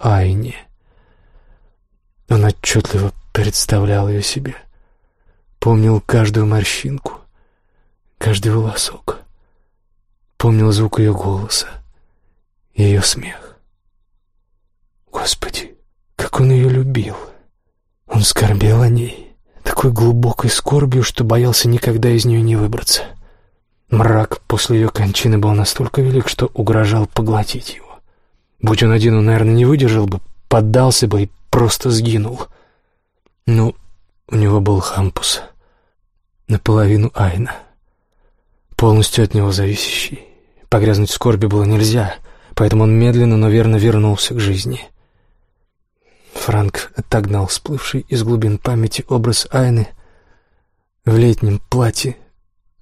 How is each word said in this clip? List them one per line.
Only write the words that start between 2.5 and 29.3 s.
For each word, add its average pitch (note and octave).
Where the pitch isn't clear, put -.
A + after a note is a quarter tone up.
представлял G2+
её G#2
себе. C3+
Помнил A2
каждую G#2+
морщинку, A2
каждый G#2+
волосок. -
Помнил A2
звук G#2
её G#2+
голоса, G2
её G2+
смех. -
Господи, -
как -
он C3
её C3
любил! B2+
Он A2
скорбел G#2+
о B2
ней, A#2+
такой -
глубокой A#2
скорбью, C3+
что -
боялся A#2+
никогда A#2
из A#2
неё A2+
не A2+
выбраться. G#2+
Мрак A2
после A2+
её A2
кончины G#2
был G#2
настолько A2
велик, C3
что -
угрожал G#2+
поглотить A2
его. -
Будь G#2+
он A2+
один, A2+
он, G#2+
наверное, A2+